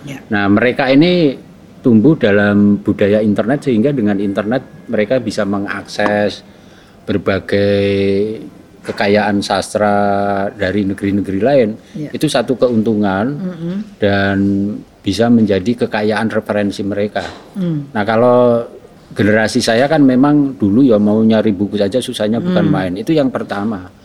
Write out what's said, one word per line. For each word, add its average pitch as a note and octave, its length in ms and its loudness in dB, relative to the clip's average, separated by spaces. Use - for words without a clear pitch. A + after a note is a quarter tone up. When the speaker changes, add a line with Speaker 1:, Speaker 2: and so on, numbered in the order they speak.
Speaker 1:
Ya. - 240 -14
Speaker 2:
Nah, G2+ 200 0
mereka A#2 400 2
ini D#3 460 4
tumbuh A#2+ 360 4
dalam G2+ 640 4
budaya G2+ 400 0
internet A2 460 0
sehingga A#2+ 260 2
dengan G#2 260 0
internet G#2 440 -2
mereka A2 320 -2
bisa A2 240 -4
mengakses G2+ 1000 -4
berbagai G2+ 680 -2
kekayaan G#2 580 0
sastra G2+ 560 0
dari G2+ 340 -2
negeri-negeri G2 560 -4
lain. B2 280 2
Speaker 1:
Ya. D3+ 160 -10
Speaker 2:
Itu - 160 -4
satu C3 280 -2
keuntungan G#2+ 760 0
Speaker 1:
Mm-mm. E3+ 460 -8
Speaker 2:
dan G2 400 0
bisa G2+ 280 -2
menjadi A2 600 2
kekayaan G#2+ 400 -2
referensi G#2 540 -2
mereka. G2+ 420 -4
Speaker 1:
Mm. D#3+ 360 -4
Speaker 2:
Nah, G#2 140 -4
kalau A#2+ 560 4
generasi G#2+ 480 0
saya A#2 280 2
kan D3+ 140 2
memang C#3 540 4
dulu G#2+ 280 2
ya A#2 160 4
mau G#2 200 2
nyari A2 320 4
buku G2 240 -2
saja G2+ 240 -2
susahnya A2+ 400 -4
bukan F3+ 240 0
Speaker 1:
Hmm. - 80 2
Speaker 2:
main. F#2 240 -2
Itu - 160 -6
yang D3+ 180 2
pertama. G#2 600 -6